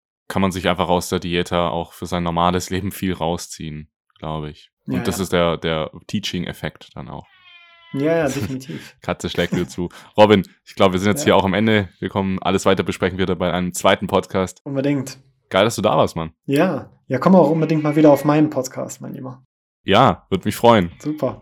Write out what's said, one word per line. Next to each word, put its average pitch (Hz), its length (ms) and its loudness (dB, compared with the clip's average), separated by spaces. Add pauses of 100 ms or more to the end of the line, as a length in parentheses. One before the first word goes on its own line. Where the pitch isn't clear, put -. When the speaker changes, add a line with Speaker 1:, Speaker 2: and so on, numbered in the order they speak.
(280)
Speaker 1:
kann 95 120 -4
man 95 100 0
sich 90 160 -4
einfach 87 220 0
aus 90 220 0
der 92 100 0
Dieta 87 480 -2
auch - 240 -6
für - 140 -14
sein 87 160 -4
normales 87 480 0
Leben 92 200 -4
viel 92 220 -4
rausziehen, 80 800 -8 (280)
glaube 78 320 -8
ich. - 200 -20 (160)
Und 131 80 -6
Speaker 2:
Ja, 127 80 -4
Speaker 1:
das - 160 -6
Speaker 2:
ja. 98 60 -2
Speaker 1:
ist - 80 -8
der, 85 260 2
der 80 320 -4 (160)
Teaching-Effekt - 880 -8
dann 73 160 -14
auch. - 160 -16 (680)
Speaker 2:
Ja, 147 260 -2
ja, 160 100 0
definitiv. 135 720 -10
Speaker 1:
<laughs> - 40 -20
Katze - 280 -6
schlägt 87 240 -2
wieder 87 140 -2
zu. 87 200 -8 (280)
Robin, 104 260 6 (220)
ich - 100 -20
glaub, 98 180 2
wir 92 60 0
sind 98 120 0
jetzt 101 120 -2
Speaker 2:
Ja. - 40 -4
Speaker 1:
hier 95 100 6
auch 95 80 4
am 95 100 0
Ende. 107 340 2 (120)
Wir 95 80 -4
kommen, 95 340 -2
alles 95 240 0
weiter 98 160 4
besprechen 92 360 -4
wir 95 80 0
dann 90 120 -2
bei 90 140 -2
einem 90 200 -2
zweiten 98 340 0
Podcast. 92 580 -2
Speaker 2:
Unbedingt. 139 540 -4 (300)
Speaker 1:
Geil, 95 160 4
dass 113 120 0
du 104 60 -4
da 113 140 2
warst, 110 200 2
Mann. 80 160 -8 (120)
Speaker 2:
Ja. 143 460 -2 (160)
Ja, 131 120 -2
komm 175 160 6
auch 165 160 8
unbedingt 160 320 0
mal 151 140 -2
wieder 156 160 8
auf 139 140 2
meinen 151 240 2
Podcast, - 500 -8
mein 127 140 -14
Lieber. 131 280 -16 (420)
Speaker 1:
Ja, 104 440 4
würd 95 160 -4
mich 107 120 -4
freuen. 107 420 6
Speaker 2:
Super. 143 440 -6